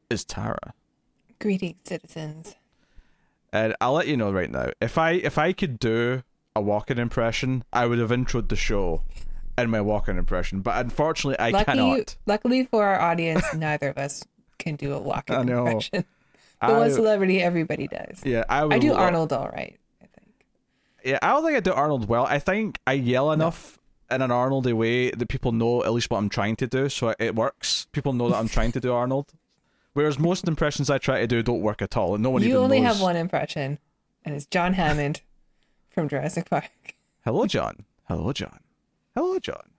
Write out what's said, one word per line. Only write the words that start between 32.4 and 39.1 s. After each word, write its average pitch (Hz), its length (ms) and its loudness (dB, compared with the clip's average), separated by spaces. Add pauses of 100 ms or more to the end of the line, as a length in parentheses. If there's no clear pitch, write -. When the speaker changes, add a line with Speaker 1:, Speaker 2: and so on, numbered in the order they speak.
Speaker 2:
You 233 60 4
Speaker 1:
even 254 140 4
Speaker 2:
only 262 180 4
Speaker 1:
knows. 240 160 4
Speaker 2:
have 196 60 -2
one 180 140 2
impression, 151 600 -4 (460)
and 147 100 -8
it's 143 120 -10
John 180 280 0
Hammond 151 460 0 (360)
<laughs> - 340 -20
from 156 180 -4
Jurassic 147 420 -4
Park. 151 200 -2 (540)
Speaker 1:
"Hello, 160 220 0
John. 58 380 -4 (240)
Hello, 85 240 -2
John. - 260 -8 (560)